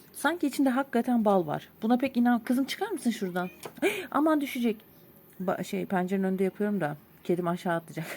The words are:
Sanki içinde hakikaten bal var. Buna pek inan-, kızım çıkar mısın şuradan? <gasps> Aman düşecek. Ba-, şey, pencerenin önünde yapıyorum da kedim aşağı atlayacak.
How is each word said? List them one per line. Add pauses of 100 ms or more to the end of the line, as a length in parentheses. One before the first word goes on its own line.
(140)
Sanki
içinde
hakikaten
bal
var. (120)
Buna
pek
inan-,
kızım
çıkar
mısın
şuradan? (320)
<gasps>
Aman
düşecek. (680)
Ba-,
şey,
pencerenin
önünde
yapıyorum
da (260)
kedim
aşağı
atlayacak. (120)